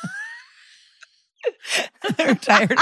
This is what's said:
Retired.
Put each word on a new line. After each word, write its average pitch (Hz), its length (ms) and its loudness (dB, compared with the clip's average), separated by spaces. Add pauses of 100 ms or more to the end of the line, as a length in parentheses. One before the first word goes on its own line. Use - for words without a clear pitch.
(2250)
Retired. 233 640 2